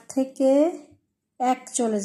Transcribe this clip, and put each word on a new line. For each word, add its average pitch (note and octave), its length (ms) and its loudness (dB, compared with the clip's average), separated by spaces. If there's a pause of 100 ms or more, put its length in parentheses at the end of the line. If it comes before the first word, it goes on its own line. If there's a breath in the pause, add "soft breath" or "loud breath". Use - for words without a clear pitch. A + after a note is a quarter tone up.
(140)
থেকে C4+ 360 0 (920)
এক B3+ 200 -2 (180)
চলে A3 260 -2